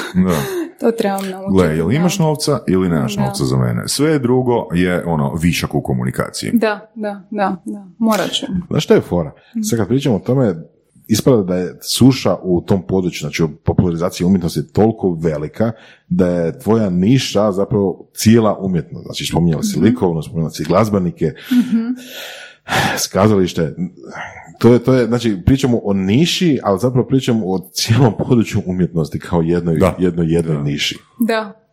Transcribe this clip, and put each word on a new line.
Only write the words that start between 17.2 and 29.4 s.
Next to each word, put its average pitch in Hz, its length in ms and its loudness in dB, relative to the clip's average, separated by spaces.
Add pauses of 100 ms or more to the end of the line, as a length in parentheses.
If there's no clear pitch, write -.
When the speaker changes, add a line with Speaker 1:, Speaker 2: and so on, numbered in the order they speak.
Speaker 3:
zapravo 98 640 -2
cijela 110 440 4
umjetnost. 92 460 -4
Znači, - 220 -10
spominjala 80 360 0
si - 160 -4
Speaker 2:
Mhm. 85 60 2
Speaker 3:
likovno, 92 380 2
spominjala 78 280 -6
si - 140 -10
glazbenike, 87 680 0 (200)
Speaker 2:
Mhm. 226 340 2 (1080)
Speaker 3:
s-, - 140 -4
kazalište. 92 640 0 (840)
To 117 160 6
je, 120 60 6
to 131 160 2
je, 123 120 2
znači, 113 380 0
pričamo 131 360 2
o 101 120 -2
niši, 123 680 2
ali 101 160 2
zapravo 123 280 0
pričamo 120 400 0
o 92 260 -4
cijelom 113 460 2
području 110 480 2
umjetnosti 85 540 -2
kao 85 220 0